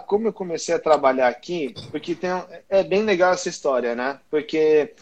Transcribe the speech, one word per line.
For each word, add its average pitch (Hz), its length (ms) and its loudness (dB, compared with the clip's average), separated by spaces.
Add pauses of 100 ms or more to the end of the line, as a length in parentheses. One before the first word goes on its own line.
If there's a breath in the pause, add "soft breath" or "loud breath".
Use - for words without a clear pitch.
como 214 200 0
eu 202 60 -2
comecei 170 400 -6
a 160 60 0
trabalhar 135 480 2
aqui, 139 480 -6 (160)
porque 156 240 -6
tem 180 180 -4
um, 180 80 -4 (260)
é 196 160 2
bem 185 200 0
legal 185 280 4
essa 180 160 -2
história, 123 480 -2
né? 131 320 -4
Porque, 156 640 2 (100)